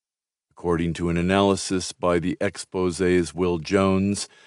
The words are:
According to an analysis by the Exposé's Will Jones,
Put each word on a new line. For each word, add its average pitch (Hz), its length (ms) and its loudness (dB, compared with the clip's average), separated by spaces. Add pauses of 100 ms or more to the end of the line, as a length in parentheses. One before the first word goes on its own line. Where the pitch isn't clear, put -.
(500)
According 85 440 -2
to 85 160 -2
an 85 80 0
analysis 95 720 0
by 87 260 0
the 87 220 -2
Exposé's 90 920 0
Will 87 240 0
Jones, 95 680 0 (200)